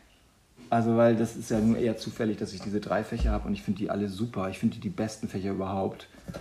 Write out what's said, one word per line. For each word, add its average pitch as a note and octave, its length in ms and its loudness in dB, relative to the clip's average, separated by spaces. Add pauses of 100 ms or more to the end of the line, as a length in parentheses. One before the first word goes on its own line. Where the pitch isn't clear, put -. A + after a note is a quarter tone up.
(720)
Also, A#2 260 4
weil A#2 180 8
das A2 200 0
ist - 160 -8
ja A2+ 80 2
nur A2 180 6
eher A2 200 2
zufällig, G#2+ 400 -2
dass G2 160 -6
ich F#2 80 -12
diese G#2 180 -2
drei G2+ 240 0
Fächer A#2 280 0
hab G#2 140 0
und G#2 80 -2
ich G2 80 -4
find G2 160 -2
die G#2 140 -2
alle G2+ 180 0
super. G2 400 -2
Ich F#2+ 80 -6
find A2+ 160 2
die, - 60 -12
die G#2 100 -4
besten - 380 -4
Fächer G2 240 -2
überhaupt. F#2+ 560 -2 (340)